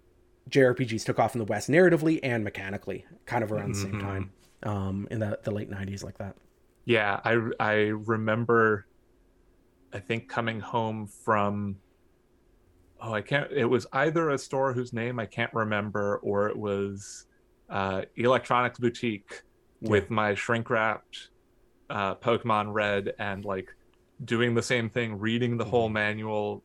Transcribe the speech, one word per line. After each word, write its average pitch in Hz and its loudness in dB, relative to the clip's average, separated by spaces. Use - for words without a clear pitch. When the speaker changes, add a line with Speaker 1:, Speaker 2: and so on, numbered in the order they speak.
Speaker 1:
J 139 6
R 123 6
P 131 -2
Gs 110 -4
took - -2
off 113 2
in 123 -2
the 113 -2
West 104 -2
narratively 160 6
and 120 0
mechanically, 98 -8
kind 120 0
of 104 -2
around 104 -2
the 101 -2
same 98 -4
Speaker 2:
Mm-hmm. 104 -4
Speaker 1:
time, 98 -6
um, 98 -2
in 110 -2
the, 104 -2
the 110 -4
late 104 -4
nineties 98 -8
like - -12
that. 98 -10
Speaker 2:
Yeah, 107 2
I, 113 4
I 107 2
remember, 110 2
I 104 -8
think, 117 -4
coming 113 -4
home 110 -4
from, 101 0
oh, 113 -8
I 104 0
can't, 143 -2
it 131 2
was 120 2
either 156 2
a 139 0
store 135 0
whose 123 -4
name 120 -4
I 104 -4
can't - -4
remember, 104 0
or 101 2
it 107 -4
was, 101 -6
uh, 98 -2
electronics 123 2
boutique 117 -2
Speaker 1:
Yeah. 110 -2
Speaker 2:
with 101 4
my 107 2
shrink-wrapped, 113 -2
uh, 98 -2
Pokemon 107 0
Red 104 0
and, 101 -6
like, 95 -6
doing 117 2
the 113 2
same 117 0
thing, 110 -4
reading 117 0
the 107 -2
whole 113 2
Speaker 1:
Mm-hmm. 107 -4
Speaker 2:
manual. 107 -2